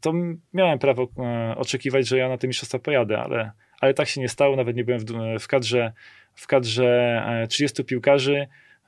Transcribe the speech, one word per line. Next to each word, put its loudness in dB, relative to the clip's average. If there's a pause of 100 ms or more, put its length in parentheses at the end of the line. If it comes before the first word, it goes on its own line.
to -2
m-, -4 (120)
miałem 2
prawo, 2 (100)
e, -4
oczekiwać, -2
że 2
ja 0
na -4
te -2
mistrzostwa -6
pojadę, 0
ale, -4 (300)
ale 4
tak 0
się -6
nie -2
stało, 2
nawet -2
nie -2
byłem 0
w -8
d-, -6
w -12
kadrze, 0 (420)
w -20
kadrze, 2
e, -2
trzydziestu -2
piłkarzy, 2 (420)